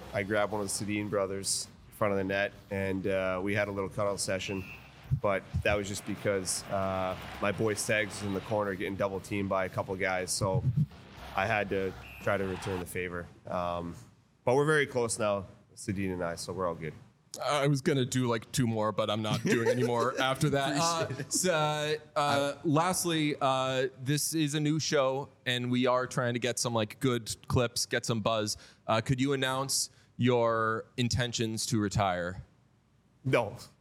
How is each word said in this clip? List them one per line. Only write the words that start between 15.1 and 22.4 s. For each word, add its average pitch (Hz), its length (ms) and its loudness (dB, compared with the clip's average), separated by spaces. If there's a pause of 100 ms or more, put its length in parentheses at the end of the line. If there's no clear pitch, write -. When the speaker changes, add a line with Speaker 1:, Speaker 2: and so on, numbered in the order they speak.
Speaker 1:
now, 101 280 0 (280)
Sedin 95 380 -2
and 90 100 -2
I, 85 120 -2
so 87 180 -8
we're 90 160 -2
all 82 60 -2
good. 76 180 -8 (520)
Speaker 2:
I 143 220 2
was 143 160 2
gonna 139 240 2
do, 127 220 0
like, 117 220 -2
two 127 160 2
more, 110 260 2
but 107 180 0
I'm 107 100 0
not 107 240 0
doing 120 240 2
any 123 140 2
more 120 340 2
Speaker 1:
<laughs> - 40 0
Speaker 2:
after 135 300 2
that. 139 300 0
Uh, 165 220 2
Speaker 3:
Appreciate 127 240 -6
it. - 80 -8
Speaker 2:
so, 180 180 2 (640)
uh, - 20 4
uh, 143 360 2 (100)